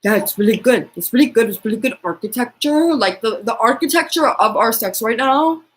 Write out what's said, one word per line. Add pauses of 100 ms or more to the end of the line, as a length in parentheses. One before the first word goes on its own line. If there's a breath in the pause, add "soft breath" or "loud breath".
Yeah,
it's
really
good.
It's
really
good.
It's
really
good
architecture.
Like,
the,
the
architecture
of
our
sex
right
now. (140)